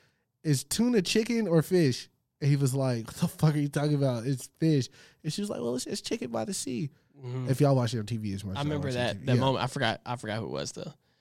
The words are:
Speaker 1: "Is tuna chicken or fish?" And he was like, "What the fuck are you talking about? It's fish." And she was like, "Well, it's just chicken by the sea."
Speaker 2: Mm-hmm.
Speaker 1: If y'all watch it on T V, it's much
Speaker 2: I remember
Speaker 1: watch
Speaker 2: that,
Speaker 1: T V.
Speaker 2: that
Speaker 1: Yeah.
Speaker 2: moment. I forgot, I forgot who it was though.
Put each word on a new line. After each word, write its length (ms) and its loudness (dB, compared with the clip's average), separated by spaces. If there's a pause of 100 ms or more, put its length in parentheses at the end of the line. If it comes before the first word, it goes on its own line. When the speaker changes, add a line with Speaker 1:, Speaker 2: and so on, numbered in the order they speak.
(440)
Speaker 1:
"Is 200 2
tuna 380 2
chicken 460 2
or 140 6
fish?" 460 2 (320)
And 100 2
he 60 6
was 180 2
like, 320 0
"What 100 -14
the 120 0
fuck 260 2
are 40 0
you 100 0
talking 260 0
about? 320 0
It's 220 -4 (100)
fish." 300 2 (360)
And 80 -4
she 80 -6
was 100 -4
like, 100 -8
"Well, 160 -2
it's 100 -6
just 200 -8
chicken 240 -6
by 140 -4
the 100 -6
sea." 360 -4 (280)
Speaker 2:
Mm-hmm. 320 -6
Speaker 1:
If 100 0
y'all 160 6
watch 180 0
it 40 -4
on 80 -6
T 100 -4
V, 160 -4
it's 120 -6
much 120 -6
Speaker 2:
I 60 -2
remember 260 -2
Speaker 1:
watch 60 -4
Speaker 2:
that, 200 0
Speaker 1:
T 60 -10
V. 60 -12
Speaker 2:
that 80 4
Speaker 1:
Yeah. 60 4
Speaker 2:
moment. 240 2
I 20 0
forgot, 400 -2
I 100 -4
forgot 220 -6
who 80 -6
it 40 -8
was 220 -6
though. 200 -12 (280)